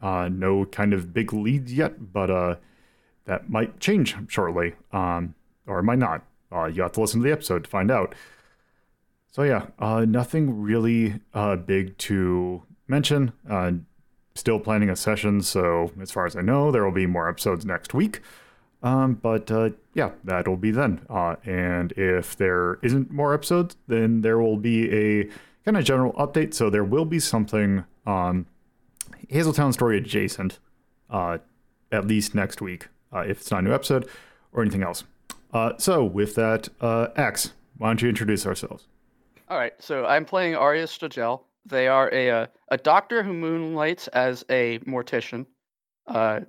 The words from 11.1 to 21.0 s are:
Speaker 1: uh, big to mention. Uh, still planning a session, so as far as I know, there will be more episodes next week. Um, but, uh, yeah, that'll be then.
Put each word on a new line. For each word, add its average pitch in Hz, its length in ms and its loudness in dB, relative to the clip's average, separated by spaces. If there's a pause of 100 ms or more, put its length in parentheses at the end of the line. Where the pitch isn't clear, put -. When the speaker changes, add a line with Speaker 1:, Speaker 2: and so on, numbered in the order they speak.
Speaker 1:
uh, 104 200 0
big 95 440 -2
to 90 640 0 (240)
mention. 139 440 0 (160)
Uh, 90 260 0 (600)
still 110 260 0
planning 104 300 2
a 90 60 0
session, 104 480 0
so 85 480 0 (100)
as 95 80 -14
far 90 160 -2
as 85 100 -4
I 90 60 -6
know, 139 300 4
there 113 120 4
will 98 80 2
be 92 140 2
more 87 240 0
episodes 87 340 -2
next 92 300 -6
week. 208 280 0 (600)
Um, 131 320 2
but, 110 380 -2
uh, 110 180 2 (240)
yeah, 123 200 -2 (100)
that'll 92 340 0
be 107 140 0
then. 110 400 0